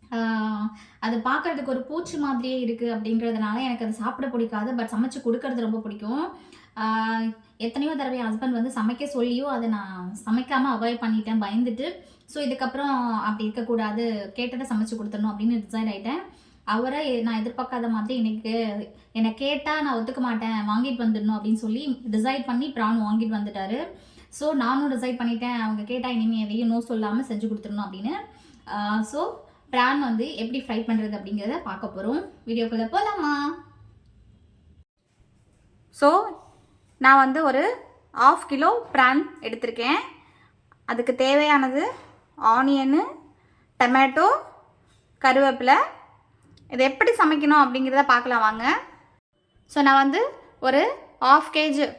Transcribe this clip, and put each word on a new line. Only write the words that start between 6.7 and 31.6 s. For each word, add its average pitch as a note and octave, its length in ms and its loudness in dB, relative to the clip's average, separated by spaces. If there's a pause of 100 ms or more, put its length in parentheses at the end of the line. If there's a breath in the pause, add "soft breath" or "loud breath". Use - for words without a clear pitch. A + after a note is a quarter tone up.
ஆ, A3 60 -2 (800 soft breath)
எத்தனையோ C#4 340 -2
தடவை B3+ 200 -4
என் A#3 100 -4
ஹஸ்பண்ட் A#3+ 280 -2
வந்து B3 200 -2
சமைக்க A#3+ 360 -2
சொல்லியோ B3 320 -2 (100)
அதை A#3 200 -4
நான் F#3 340 -10 (160)
சமைக்காம B3+ 500 0
அவாய்ட் A#3 280 -2
பண்ணிட்டேன் A3 400 0
பயந்துட்டு. A#3 440 -2 (440 loud breath)
So, D4 140 -8
இதுக்கப்புறம் C4 500 -2 (320)
அப்படி G#3+ 200 -2
இருக்கக்கூடாது, A3+ 580 -2 (340)
கேட்டதை B3 320 -6
சமைச்சு A3 260 -2
கொடுத்துடணும் G#3 360 -4
அப்படின்னு A3 320 0
டிசைட் A3 280 -4
ஆயிட்டேன். A#3+ 260 -6 (540 soft breath)
அவரை C4 300 -2 (240)
நான் A3+ 140 -2
எதிர்பார்க்காத A#3+ 560 -4
மாதிரி G#3+ 240 -4
இன்னைக்கு A3 340 -2 (640 soft breath)
என்னை A3+ 120 2 (120)
கேட்டா D4 320 -2 (100)
நான் B3+ 140 -2
ஒத்துக்க B3+ 280 -4
மாட்டேன், A3+ 300 -2 (140)
வாங்கிட்டு A#3+ 340 0
வந்துடணும் G#3+ 320 0
அப்படின்னு G#3+ 280 0
சொல்லி A3+ 180 -2 (320)
டிசைட் B3+ 340 0
பண்ணி B3 200 -2 (100)
பிரான் A3+ 260 2
வாங்கிட்டு A3 320 0
வந்துட்டாரு. G3+ 420 -4 (600 loud breath)
So, D4 100 0 (140)
நானும் C4+ 320 0
டிசைட் B3 260 -4
பண்ணிட்டேன், A#3 460 -2
அவங்க G#3+ 260 -4
கேட்டா B3 240 -4
இனிமே A3 300 0
எதையும் A3+ 280 0
no A#3 60 0 (100)
சொல்லாம A3 400 -2
செஞ்சு A3 200 -4
கொடுத்துடணும் G#3 360 -6
அப்படின்னு. G3 260 -6 (640 loud breath)
ஆ, G#3 260 0 (120)
so, D4+ 100 -2 (500 soft breath)
பிரான் C4 320 4
வந்து A3+ 200 0 (140)
எப்படி A#3 240 -4
ஃப்ரை A3 140 -4 (100)
பண்றது G#3+ 300 0
அப்படிங்கிறத G3+ 400 -4 (100)